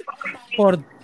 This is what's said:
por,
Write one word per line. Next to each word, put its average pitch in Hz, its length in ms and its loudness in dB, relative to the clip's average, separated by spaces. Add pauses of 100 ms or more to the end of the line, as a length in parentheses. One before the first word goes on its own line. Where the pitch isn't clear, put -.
(560)
por, 190 240 4 (240)